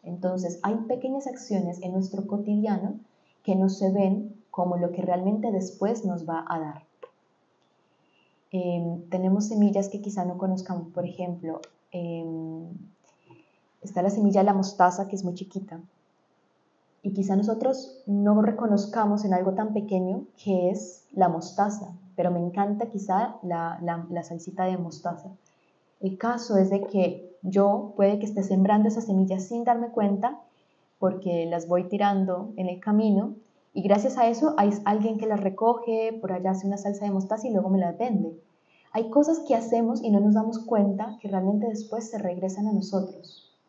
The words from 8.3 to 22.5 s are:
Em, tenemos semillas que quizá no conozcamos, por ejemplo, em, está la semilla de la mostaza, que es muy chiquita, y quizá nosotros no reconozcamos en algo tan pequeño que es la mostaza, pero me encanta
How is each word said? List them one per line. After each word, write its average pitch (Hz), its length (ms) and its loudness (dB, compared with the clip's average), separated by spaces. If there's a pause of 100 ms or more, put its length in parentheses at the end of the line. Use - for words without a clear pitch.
Em, 175 600 -4
tenemos 190 360 2
semillas 202 420 2
que 208 120 -8
quizá 196 240 -4
no 180 140 -4
conozcamos, 185 500 -4
por 175 160 -6
ejemplo, 175 560 -8 (300)
em, 165 760 -8 (1120)
está 196 180 -6
la 190 100 2
semilla 202 300 4
de 190 60 6
la 202 80 4
mostaza, 190 540 2
que 196 80 -8
es 190 80 -6
muy 175 100 -4
chiquita, 185 460 -12 (1200)
y 196 100 -4
quizá 190 240 0
nosotros 226 680 0
no 202 340 4
reconozcamos 208 840 2
en 190 100 2
algo 185 180 2
tan 214 220 -2
pequeño 190 500 -2 (180)
que 185 280 2
es - 420 -10
la 185 160 4
mostaza, 202 680 -2 (220)
pero 175 140 2
me 175 100 0
encanta 202 460 -2